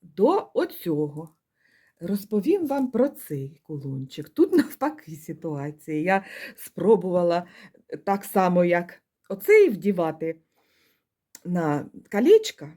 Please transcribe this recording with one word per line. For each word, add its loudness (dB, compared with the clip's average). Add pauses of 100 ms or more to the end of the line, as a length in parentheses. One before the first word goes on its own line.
до 0
оцього. -4 (720)
Розповім -2
вам -2
про 2
цей -10
кулончик. -10
Тут 0
навпаки -2
ситуація. -8
Я 0 (320)
спробувала 0 (600)
так -2
само, 2
як -2 (280)
оцей, 6
вдівати -2 (1080)
на -2 (260)
колечка 2